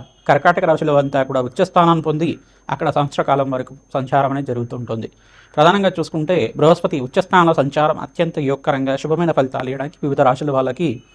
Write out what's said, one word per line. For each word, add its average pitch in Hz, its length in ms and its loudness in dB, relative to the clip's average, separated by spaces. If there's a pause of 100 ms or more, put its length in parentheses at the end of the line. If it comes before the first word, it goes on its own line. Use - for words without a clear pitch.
(280)
కర్కాటక 175 380 2
రాశిలో 156 320 2
అంతా 139 260 0
కూడా 131 180 -2
ఉచ్చ 123 220 -2
స్థానాన్ని 170 400 2
పొంది 156 360 -2 (300)
అక్కడ 160 200 -4
సంవత్సర 143 340 -2
కాలం 139 280 0
వరకు 127 240 -6 (180)
సంచారం 135 380 0
అనేది 139 160 -6
జరుగుతుంటుంది. 120 640 -6 (440)
ప్రధానంగా 185 440 4
చూసుకుంటే 156 580 -2
బృహస్పతి 160 420 2
ఉచ్చ 131 220 -4
స్థానంలో 175 320 4
సంచారం 151 460 0
అత్యంత - 400 -4
యోగకరంగా 135 560 -2
శుభమైన 156 360 -2
ఫలితాలు 131 380 -2
ఇవ్వడానికి 135 340 -8
వివిధ 143 180 0
రాశుల 143 300 2
వాళ్ళకి 131 520 -2 (120)